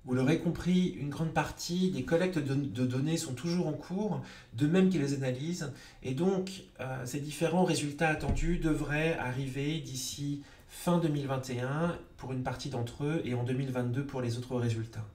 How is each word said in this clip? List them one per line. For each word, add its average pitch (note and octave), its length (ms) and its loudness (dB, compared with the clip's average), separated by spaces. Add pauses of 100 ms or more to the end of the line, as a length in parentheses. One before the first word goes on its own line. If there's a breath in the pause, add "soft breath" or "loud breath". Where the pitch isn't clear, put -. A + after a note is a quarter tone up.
Vous B2+ 120 -2
l'aurez C#3 240 4
compris, F3+ 480 2 (120)
une C#3+ 120 -4
grande D#3+ 200 -2
partie F3 600 0
des B2+ 120 -4
collectes E3+ 360 2
de, C3+ 160 0
de B2+ 320 0
données D3 300 0
sont B2+ 180 -4
toujours E3+ 320 0
en D3+ 60 -2
cours, F3+ 460 -4 (360 loud breath)
de C#3 100 4
même F#3 240 6
que F3 80 2
les C#3 160 2
analyses, C3 580 -2 (300 loud breath)
et B2+ 140 -4
donc, F#3 480 0 (160)
euh, B2+ 260 -6
ces C#3+ 140 -4
différents E3 460 2
résultats D3 440 2
attendus D#3 480 2
devraient D3+ 640 2
arriver C#3 600 -2
d'ici C#3+ 600 -6 (260 loud breath)
fin - 300 0
deux E3 100 2
mille C#3 200 0
vingt C3 240 -2
et A#2+ 80 -2
un D#3 400 -2 (180)
pour C3 160 -8
une B2+ 80 -2
partie B2+ 280 -4
d'entre B2 340 -4
eux D#3+ 220 0
et B2 100 0
en A#2+ 80 0
deux B2+ 100 0
mille C3+ 180 -2
vingt-deux B2 360 -2
pour B2+ 140 -4
les A#2 180 -2
autres B2 160 -6
résultats. A2+ 580 -2